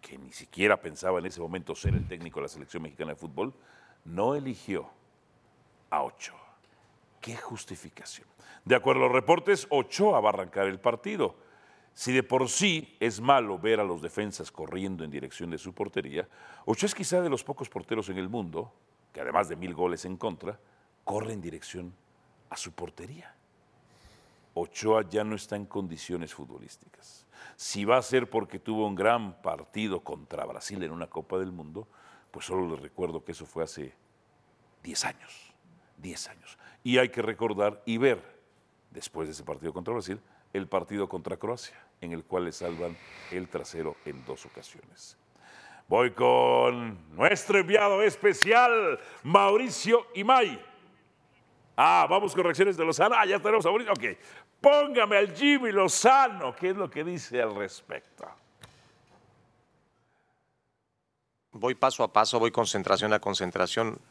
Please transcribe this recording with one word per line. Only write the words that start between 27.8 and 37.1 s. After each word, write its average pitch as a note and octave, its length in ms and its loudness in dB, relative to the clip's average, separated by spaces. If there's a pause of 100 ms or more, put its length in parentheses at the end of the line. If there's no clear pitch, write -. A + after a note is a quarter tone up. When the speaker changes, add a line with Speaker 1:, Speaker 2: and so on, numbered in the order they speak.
Speaker 1:
va A#2 140 4
a B2+ 40 2
ser B2 280 0
porque G2+ 300 -4
tuvo A2 280 -2
un G2 80 -4
gran G#2 460 0
partido F2+ 600 -6
contra D2 440 -10
Brasil B1+ 380 -10
en D#2 80 -8
una E2 160 -10
Copa E2 300 -8
del F#2 140 -4
Mundo, E2+ 360 -14 (440)
pues - 140 -14
solo F#2 240 -2
les D#2 120 -8
recuerdo D#2+ 440 -8
que E2+ 80 -12
eso D#2+ 120 -16
fue E2 200 -6
hace C#2+ 280 -14 (920)
diez - 200 -6
años. - 460 -12 (540)
diez - 280 -12
años. - 280 -20 (260)
Y B2 140 4
hay B2+ 120 6